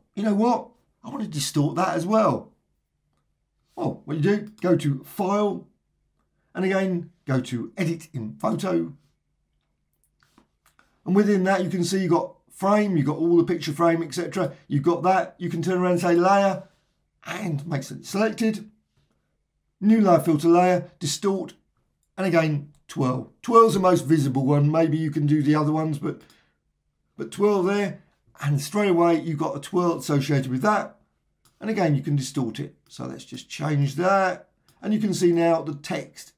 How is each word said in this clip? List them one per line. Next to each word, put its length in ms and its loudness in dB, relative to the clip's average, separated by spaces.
you 80 -6
know 120 0
what? 340 0
I 60 -16
want 140 -10
to 60 -8
distort 460 -2
that 200 -2
as 100 -4
well." 480 0
Well, 300 -6
what 120 -6
you 60 -2
do, 360 0
go 160 2
to 280 -2
File, 640 -2
and 120 -4
again, 460 -2
go 160 -2
to 360 -8
Edit 340 -4
in 260 -10
Photo. 560 -4
And 100 0
within 280 4
that, 200 2
you 60 -4
can 140 -2
see 180 -2
you've 100 -2
got 260 0
frame, 400 2
you've 80 2
got 120 -2
all 200 2
the 60 6
picture 280 -4
frame, 300 0
et 140 -10
cetera. 380 -4
You've 140 -2
got 220 0
that. 340 0
You 100 -8
can 140 -4
turn 160 -2
around 140 0
and 100 0
say 140 2
Layer, 480 2
and 440 -8
makes 240 -8
it 140 -16
selected. 640 -2
New 220 4
layer, 180 6
filter 280 2
layer, 500 4
distort, 560 -4
and 80 -2
again, 480 0
twirl. 440 -4
Twirl's 320 6
the 40 0
most 260 4
visible 380 2
one. 280 2
Maybe 260 2
you 140 -2
can 160 0
do 160 2
the 100 2
other 180 0
ones, 280 -2
but, 220 -8
but 140 -10
twirl 320 2
there, 400 -2
and 180 0
straight 300 -2
away 300 2
you've 180 -4
got 180 -4
a 40 -10
twirl 400 -2
associated 500 0
with 140 -2
that. 340 -2
And 100 -6
again, 260 0
you 60 -2
can 140 -2
distort 440 -4
it. 160 -12
So 160 -12
let's 200 -14
just 240 -18
change 460 -2
that. 540 0
And 120 -2
you 60 0
can 140 0
see 180 4
now 300 2
the 140 -10
text 640 -12